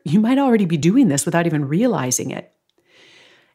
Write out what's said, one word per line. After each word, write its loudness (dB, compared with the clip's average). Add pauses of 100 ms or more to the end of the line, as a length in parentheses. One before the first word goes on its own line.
you 2
might 2
already 2
be -2
doing 2
this -2
without 0
even -2
realizing -2
it. -14 (1040)